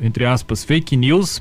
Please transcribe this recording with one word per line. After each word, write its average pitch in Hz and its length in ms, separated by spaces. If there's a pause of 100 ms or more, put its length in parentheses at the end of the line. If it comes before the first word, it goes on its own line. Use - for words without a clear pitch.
entre 117 220
aspas, 120 400
fake 156 320
news 156 440